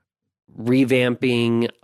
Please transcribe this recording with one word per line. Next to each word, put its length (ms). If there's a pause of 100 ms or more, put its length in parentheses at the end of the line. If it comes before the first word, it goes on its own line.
(580)
revamping 1080 (160)